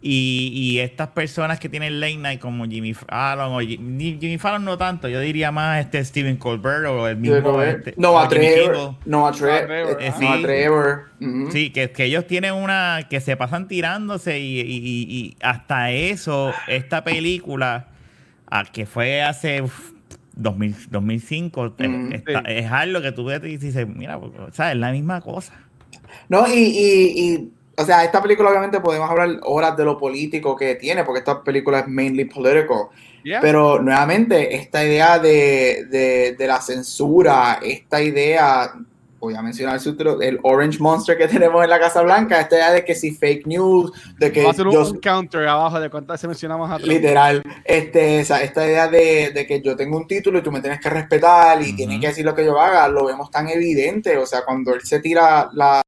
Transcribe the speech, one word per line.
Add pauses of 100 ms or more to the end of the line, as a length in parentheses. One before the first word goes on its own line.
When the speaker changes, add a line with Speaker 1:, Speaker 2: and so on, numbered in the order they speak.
Speaker 1:
y,
y
estas
personas
que
tienen
late
night
como
Jimmy
Fallon,
o
Ji-,
ni-,
Jimmy
Fallon
no
tanto,
yo
diría
más
este
Stephen
Colbert
o
el
Speaker 2:
Stephen
Speaker 1:
mismo,
Speaker 2:
Colbert.
Speaker 1:
este,
Speaker 2:
Noah
Speaker 1:
o
Jimmy
Speaker 2:
Trevor.
Speaker 1:
Kimmel.
Speaker 2:
Noah
Tre-,
Speaker 3:
Noah
Trevor,
Speaker 2:
eh,
Speaker 3:
ajá.
Speaker 1:
Eh,
Speaker 2:
Noah
Speaker 1:
sí.
Speaker 2:
Trevor. (180)
Ujú.
Speaker 1:
Sí,
que,
que
ellos
tienen
una,
que
se
pasan
tirándose
y,
y,
y,
y
hasta
eso, (160)
esta
película, (640)
ah,
que
fue
hace,
uf, (440)
dos
mil, (140)
dos
mil
cinco,
eh,
Speaker 2:
Ujú.
Speaker 1:
está,
Speaker 3:
Sí.
Speaker 1:
es
algo
que
tú
ves
y
dices,
"Mira,
o
sea,
es
la
misma
cosa". (720)
Speaker 2:
No,
y,
y, (120)
y, (260)
o
sea,
esta
película
obviamente
podemos
hablar
horas
de
lo
político
que
tiene,
porque
esta
película
es
mainly
political. (360)
Speaker 3:
Yeah.
Speaker 2:
Pero
nuevamente,
esta
idea
de,
de,
de
la
censura,
esta
idea, (460)
voy
a
mencionar
su
tro-,
el
Orange
Monster
que
tenemos
en
la
Casa
Blanca,
esta
idea
de
que
si
fake
news, (280)
de
que
Speaker 3:
Va
a
ser
un,
Speaker 2:
yo
Speaker 3:
un
counter
abajo
de
cuántas
se
mencionamos
a
Trump.
Speaker 2:
Literal. (220)
Este,
esa,
esta
idea
de,
de
que
yo
tengo
un
título
y
tú
me
tienes
que
respetar
y
Speaker 1:
Ujú.
Speaker 2:
tienes
que
decir
lo
que
yo
haga,
lo
vemos
tan
evidente.
O
sea,
cuando
él
se
tira
la